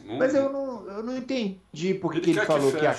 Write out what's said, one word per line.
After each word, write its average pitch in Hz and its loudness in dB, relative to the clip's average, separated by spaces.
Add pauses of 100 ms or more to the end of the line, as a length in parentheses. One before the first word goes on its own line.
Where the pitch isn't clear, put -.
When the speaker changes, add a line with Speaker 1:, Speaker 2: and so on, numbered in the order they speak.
Speaker 1:
num 113 -8
Speaker 2:
Mas 262 2
eu 277 2
não, 254 -8
eu 208 -10
não 254 -6
entendi 202 -4
por 170 -4
que 160 0
Speaker 1:
Ele 165 -4
Speaker 2:
que 165 4
ele 160 4
Speaker 1:
quer 202 2
que 180 4
Speaker 2:
falou 139 4
que 151 0
Speaker 1:
feche. 151 4 (120)